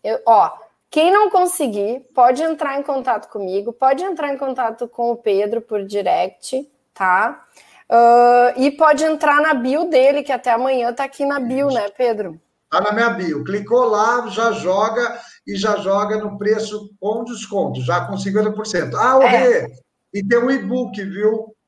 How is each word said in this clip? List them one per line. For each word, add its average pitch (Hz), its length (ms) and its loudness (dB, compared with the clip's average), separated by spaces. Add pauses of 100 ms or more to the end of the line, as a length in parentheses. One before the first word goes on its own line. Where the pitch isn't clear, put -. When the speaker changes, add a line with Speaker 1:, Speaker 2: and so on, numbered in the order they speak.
Speaker 1:
Eu, 220 240 -4
ó, 202 240 6 (400)
quem 330 220 4
não 415 180 4
conseguir, 254 720 -2 (160)
pode 254 260 4
entrar 294 380 -4
em 285 40 -6
contato 262 460 -4
comigo, 202 440 -6
pode 269 300 0
entrar 302 300 -6
em 262 40 -8
contato 247 500 -6
com 240 240 -4
o 233 60 -4
Pedro 208 420 0
por 214 240 -6
direct, 196 800 -4 (280)
tá? 196 500 0 (460)
Ah, 240 680 6
e 269 140 2
pode 302 320 4
entrar 302 380 2
na 311 120 2
bio 262 360 0
dele, 277 320 4
que 285 100 -8
até 247 200 -2
amanhã 240 420 -2
tá 277 100 -6
aqui 277 220 -6
na 285 140 -2
bio, 262 280 -2
Speaker 2:
Isso. 262 100 -2
Speaker 1:
né, 202 120 -4
Pedro? 208 500 -4 (300)
Speaker 2:
Tá 165 100 0
na 208 120 -2
minha 226 180 0
bio. 165 340 -4
Clicou 208 420 0
lá, 226 420 0
já 220 240 -2
joga 220 680 -2 (280)
e 202 80 -8
já 202 220 -2
joga 208 400 -2
no 196 200 -8
preço 208 640 -4
com 226 240 -4
desconto, 202 580 -6
já 175 240 -2
com 196 120 -8
cinquenta 202 340 -2
por 214 160 -8
cento. 151 300 -4
Ah, 254 200 4
ô, 269 60 8
Speaker 1:
É. 254 40 6
Speaker 2:
Rê, 190 400 2 (460)
e 196 100 -6
tem 233 140 2
um 254 140 2
e-book, 208 500 -4
viu? 214 540 -4 (120)